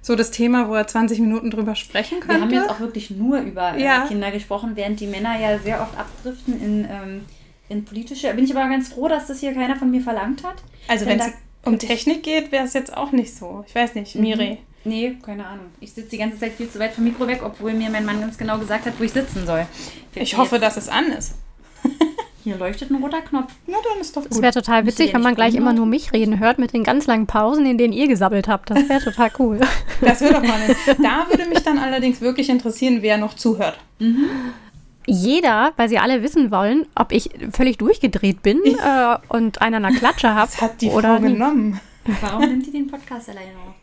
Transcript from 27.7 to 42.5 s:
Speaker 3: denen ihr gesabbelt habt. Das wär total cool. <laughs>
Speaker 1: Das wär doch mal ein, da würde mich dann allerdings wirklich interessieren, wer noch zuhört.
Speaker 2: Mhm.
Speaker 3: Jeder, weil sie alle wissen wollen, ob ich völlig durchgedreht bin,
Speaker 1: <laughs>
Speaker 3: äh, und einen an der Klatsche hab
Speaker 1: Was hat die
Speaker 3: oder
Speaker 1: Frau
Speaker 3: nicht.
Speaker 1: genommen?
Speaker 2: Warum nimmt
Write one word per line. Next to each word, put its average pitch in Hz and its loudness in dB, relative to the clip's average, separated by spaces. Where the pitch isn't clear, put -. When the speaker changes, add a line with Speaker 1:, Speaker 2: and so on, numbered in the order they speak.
Speaker 3:
denen 226 4
ihr 262 2
gesabbelt 202 2
habt. 202 -2
Das 277 4
wär 277 2
total 226 2
cool. 220 2
<laughs> - 0
Speaker 1:
Das 240 6
wär 277 6
doch 277 4
mal 226 2
ein, 220 4
da 294 2
würde 349 -2
mich 339 0
dann 294 0
allerdings 262 0
wirklich 254 0
interessieren, 247 0
wer 214 2
noch 214 -2
zuhört. 202 0
Speaker 2:
Mhm. 233 2
Speaker 3:
Jeder, 247 2
weil 233 2
sie 220 2
alle 247 2
wissen 277 2
wollen, 214 2
ob - 0
ich - 0
völlig 254 2
durchgedreht 208 2
bin, 226 4
Speaker 1:
<laughs> - 2
Speaker 3:
äh, 262 4
und 226 0
einen 226 2
an 190 4
der 254 2
Klatsche 240 4
hab 214 4
Speaker 1:
Was - -6
hat 226 -2
die 220 2
Speaker 3:
oder 220 4
Speaker 1:
Frau 220 2
Speaker 3:
nicht. 262 4
Speaker 1:
genommen? 220 2
Speaker 2:
Warum 208 0
nimmt 254 0